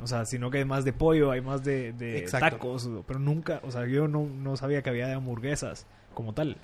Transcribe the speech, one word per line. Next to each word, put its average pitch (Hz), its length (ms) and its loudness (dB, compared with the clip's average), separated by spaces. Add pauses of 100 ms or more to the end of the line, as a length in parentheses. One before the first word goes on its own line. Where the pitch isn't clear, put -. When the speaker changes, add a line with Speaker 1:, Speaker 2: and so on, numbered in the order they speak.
Speaker 1:
o 120 60 -10
sea, 117 180 -2
sino 123 260 -4
que 139 80 2
hay 139 60 2
más 135 200 0
de 131 80 2
pollo, 151 380 6
hay 127 120 0
más 135 220 -2
de, 131 280 0
de 117 260 -4
Speaker 2:
Exacto. 127 380 2
Speaker 1:
tacos, 123 320 -4 (180)
pero 135 120 -4
nunca, 151 460 0
o 135 80 -8
sea, 120 140 -2
yo 139 220 2
no, 151 180 2
no 135 300 -4
sabía 135 260 0
que 135 80 -2
había 120 180 -2
de 135 60 -4
hamburguesas 127 720 -4 (280)
como 110 200 -6
tal. 151 300 0